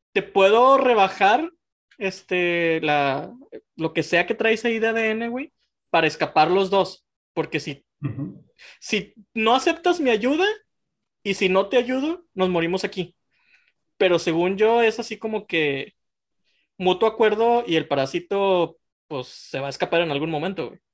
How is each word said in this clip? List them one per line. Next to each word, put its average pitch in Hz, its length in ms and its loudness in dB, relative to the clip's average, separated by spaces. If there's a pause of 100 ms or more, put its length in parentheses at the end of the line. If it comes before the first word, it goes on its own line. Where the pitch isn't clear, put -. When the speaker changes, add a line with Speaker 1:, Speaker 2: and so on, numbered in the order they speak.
(140)
Speaker 1:
"Te 190 80 0
puedo 220 560 4
rebajar, 240 720 2 (480)
este, 175 800 -2
la, 147 500 0 (460)
lo 160 160 -4
que 165 100 -2
sea 175 240 0
que 220 80 -4
traes 220 300 0
ahí 233 140 -2
de 220 100 -2
A 226 60 -2
D 220 160 -2
N, 220 180 -4
güey, 254 240 -10 (380)
para 160 160 2
escapar 156 440 2
los 190 200 2
dos, 190 360 -2 (280)
porque 160 260 -4
si, - 240 -12 (180)
Speaker 2:
Ujú. 127 400 -8 (380)
Speaker 1:
si - 320 -6 (220)
no 226 200 2
aceptas 339 460 0
mi 277 80 0
ayuda, 254 380 2 (760)
y 196 120 -4
si 190 160 0
no 196 180 2
te 269 80 0
ayudo, 262 560 -2
nos 185 160 0
morimos 175 360 -2
aquí". 185 300 -8 (840)
Pero 180 200 4
según 170 380 -2
yo, 220 240 4
es 220 200 2
así 220 180 -10
como 214 280 -8
que 147 460 -2 (840)
mutuo 180 300 2
acuerdo 226 580 2
y 165 100 0
el 156 120 -2
parásito, 175 880 -2 (300)
pues, 135 180 -8
se - 320 -12
va 139 100 -6
a - 20 -8
escapar 170 320 0
en 170 80 -2
algún 147 200 -4
momento, 160 380 -6
güey. - 100 -20 (160)